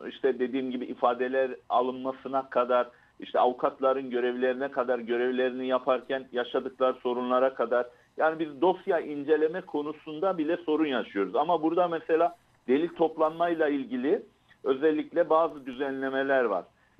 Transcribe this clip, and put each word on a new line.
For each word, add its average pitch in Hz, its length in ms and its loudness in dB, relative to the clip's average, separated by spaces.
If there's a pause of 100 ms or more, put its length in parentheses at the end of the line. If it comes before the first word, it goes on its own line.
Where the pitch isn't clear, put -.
işte 123 300 0
dediğim 127 320 -2
gibi 123 140 -6
ifadeler 127 680 0 (180)
alınmasına 131 800 -2
kadar, 123 380 2 (320)
işte - 200 -4
avukatların 131 720 0
görevlerine 123 640 0
kadar, 123 280 0
görevlerini 127 680 -2
yaparken 127 640 0
yaşadıkları 127 600 0
sorunlara 123 600 0
kadar. 123 340 0 (300)
Yani 160 220 0
biz 147 220 -4
dosya 180 380 2
inceleme 151 600 0
konusunda 156 760 -4
bile 160 200 0
sorun 156 280 0
yaşıyoruz. 101 500 -2
Ama 156 260 2
burada 170 260 2
mesela 165 480 0 (320)
delil 151 280 2
toplanmayla 160 720 2
ilgili 135 540 0 (420)
özellikle 151 680 2
bazı 156 360 2
düzenlemeler 135 800 0
var. 98 220 0 (340)